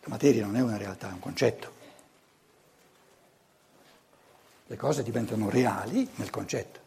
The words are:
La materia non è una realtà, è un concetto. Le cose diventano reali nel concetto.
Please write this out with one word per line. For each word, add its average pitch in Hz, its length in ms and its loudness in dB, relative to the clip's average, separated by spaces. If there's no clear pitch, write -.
La - 80 -14
materia 117 360 4
non 101 120 -2
è 127 40 2
una 117 160 2
realtà, 101 320 -8
è 95 40 -8
un 90 80 -12
concetto. - 520 0
Le 120 100 -10
cose 135 260 0
diventano 110 460 0
reali 120 680 2
nel - 140 -6
concetto. - 560 -6